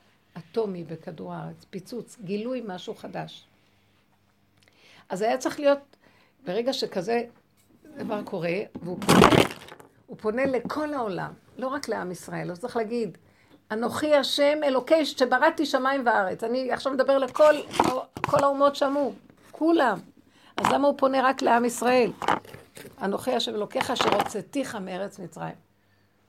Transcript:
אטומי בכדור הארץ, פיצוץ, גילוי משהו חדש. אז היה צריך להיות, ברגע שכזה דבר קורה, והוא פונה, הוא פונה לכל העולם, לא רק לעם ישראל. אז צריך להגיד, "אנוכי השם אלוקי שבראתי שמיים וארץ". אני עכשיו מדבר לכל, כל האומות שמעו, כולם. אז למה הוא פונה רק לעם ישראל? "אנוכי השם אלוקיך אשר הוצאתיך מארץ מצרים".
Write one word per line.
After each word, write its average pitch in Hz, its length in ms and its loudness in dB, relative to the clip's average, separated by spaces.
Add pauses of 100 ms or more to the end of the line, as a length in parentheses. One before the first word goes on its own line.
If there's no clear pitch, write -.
(380)
אטומי 190 460 -4
בכדור 170 500 -12
הארץ, 165 360 -12
פיצוץ, 202 540 -12
גילוי 226 440 -6
משהו 185 280 -10
חדש. 160 520 -12 (1600)
אז 196 120 -4
היה 240 160 2
צריך 302 220 -4
להיות, 285 200 4 (680)
ברגע 233 280 -2
שכזה 226 500 -2 (720)
דבר 208 260 -6
קורה, 175 340 -4 (260)
והוא 175 180 -8
פונה, - 260 8 (760)
הוא 240 120 -16
פונה 226 280 0
לכל 277 480 -2
העולם, 175 400 -6 (240)
לא 247 100 -6
רק 277 200 -6
לעם 190 240 -6
ישראל. 170 400 -8
אז 175 80 -12
צריך 240 180 -8
להגיד, 220 400 -4 (540)
"אנוכי 240 440 0
השם 285 480 2
אלוקי 277 420 4
שבראתי 277 600 2
שמיים 269 400 0
וארץ". 208 380 2
אני 247 280 -2
עכשיו 269 220 -2
מדבר 269 240 4
לכל, 285 360 6 (720)
כל 285 180 4
האומות 277 320 4
שמעו, 277 380 0 (380)
כולם. 302 480 2 (580)
אז - 140 0
למה 277 160 2
הוא 285 100 2
פונה 262 320 2
רק 269 120 -2
לעם 240 240 4
ישראל? 240 460 2 (880)
"אנוכי 202 300 -4
השם 226 240 -2
אלוקיך - 360 -4
אשר 214 240 0
הוצאתיך 226 600 -4
מארץ 190 440 -8
מצרים". 165 360 -10 (720)